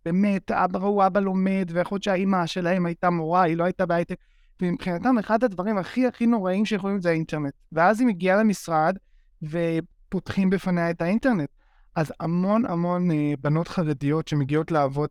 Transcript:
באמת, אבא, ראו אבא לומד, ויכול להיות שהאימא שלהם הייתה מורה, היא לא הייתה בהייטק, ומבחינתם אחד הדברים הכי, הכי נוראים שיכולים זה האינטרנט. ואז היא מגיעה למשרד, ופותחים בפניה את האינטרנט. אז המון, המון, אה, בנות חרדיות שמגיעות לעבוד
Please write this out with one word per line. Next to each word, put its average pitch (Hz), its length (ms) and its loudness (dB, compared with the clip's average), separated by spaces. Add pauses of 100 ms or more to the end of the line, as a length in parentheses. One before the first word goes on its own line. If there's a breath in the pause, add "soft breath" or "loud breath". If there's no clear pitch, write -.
באמת, 190 460 0
אבא, 185 280 0
ראו 202 280 2
אבא 190 140 2
לומד, 190 520 0
ויכול 175 240 -2
להיות 196 60 -4
שהאימא 190 440 2
שלהם 175 400 0
הייתה 170 240 -2
מורה, 170 320 0
היא 165 140 2
לא 165 80 0
הייתה 185 220 0
בהייטק, 175 300 -2 (460)
ומבחינתם 180 560 0
אחד 214 260 0
הדברים 196 340 -2
הכי, 240 280 -2
הכי 240 200 -2
נוראים 208 380 0
שיכולים 196 360 -2
זה 175 100 0
האינטרנט. 156 420 -2 (200)
ואז 185 280 4
היא 254 80 4
מגיעה 185 280 2
למשרד, 185 600 0 (460)
ופותחים 170 1080 -2
בפניה 175 400 0
את 170 120 -4
האינטרנט. 190 460 0 (460)
אז 160 260 -2
המון, 185 460 0
המון, 175 440 0
אה, 147 300 0
בנות 151 280 0
חרדיות 151 600 -2
שמגיעות 151 420 0
לעבוד 147 400 0